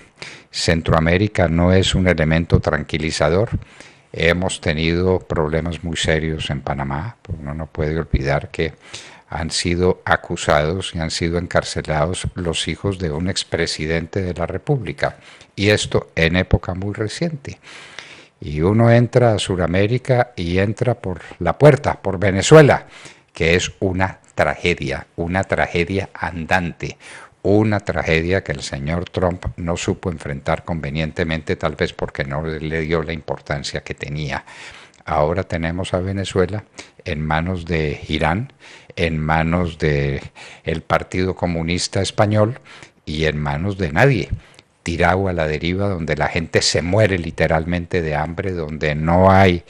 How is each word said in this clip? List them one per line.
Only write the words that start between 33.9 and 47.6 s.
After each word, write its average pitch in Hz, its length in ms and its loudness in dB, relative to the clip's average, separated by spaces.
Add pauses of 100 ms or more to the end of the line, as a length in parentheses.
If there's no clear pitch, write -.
tenía. 71 500 -8 (640)
Ahora 80 380 0
tenemos 85 500 -4
a 92 60 0
Venezuela 95 640 -2 (400)
en 78 200 -6
manos 82 400 -2
de 78 440 -2
Irán, 80 440 -2 (440)
en 82 240 0
manos 82 580 0
de 71 420 0 (440)
el 80 180 -4
Partido 92 540 -2
Comunista 87 640 -2
Español 107 560 2 (460)
y 78 220 -2
en 76 120 0
manos 76 400 -4
de 82 140 -4
nadie, 113 360 2 (540)
tirado 87 460 2
a 90 40 -2
la 82 140 0
deriva, 85 420 -2
donde 80 280 -2
la 76 100 0
gente 85 360 0
se 85 200 0
muere 95 360 2
literalmente 82 840 -2